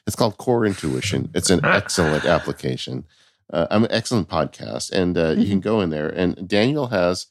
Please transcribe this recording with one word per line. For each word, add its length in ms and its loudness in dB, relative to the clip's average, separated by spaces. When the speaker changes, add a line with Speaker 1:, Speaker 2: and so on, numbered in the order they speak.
Speaker 1:
It's 100 -4
called 220 0
Core 260 2
Intuition. 720 -2
It's 160 0
an 100 6
Speaker 2:
<laughs> 40 0
Speaker 1:
excellent 600 2
application. 800 -2
Uh, 180 0
I'm 140 4
an 80 0
excellent 360 0
podcast, 640 -4
and, 260 0
uh, 120 2
you 140 2
Speaker 3:
Mm-hmm. 80 2
Speaker 1:
can 100 2
go 200 0
in 100 0
there. 180 -4
And 400 -2
Daniel 400 2
has, 420 0